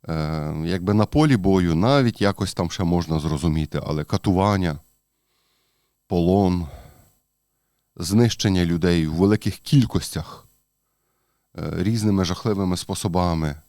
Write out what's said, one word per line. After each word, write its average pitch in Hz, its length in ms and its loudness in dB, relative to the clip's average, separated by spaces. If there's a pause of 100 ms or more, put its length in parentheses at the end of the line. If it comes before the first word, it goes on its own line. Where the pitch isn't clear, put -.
Е, 78 460 -4 (100)
якби 92 300 -2
на 107 120 4
полі 147 300 4
бою 92 380 2
навіть 120 460 2
якось 98 340 -2
там 85 160 -4
ще - 140 -4
можна 82 360 0
зрозуміти, 76 640 -2
але 76 180 -4
катування, 95 760 0 (1300)
полон, 90 600 2 (1300)
знищення 98 680 2
людей 85 420 2
в 78 80 -4
великих 101 440 2
кількостях, - 920 -2 (1080)
е, 80 180 -6
різними 101 480 0
жахливими 92 520 -2
способами 85 920 -2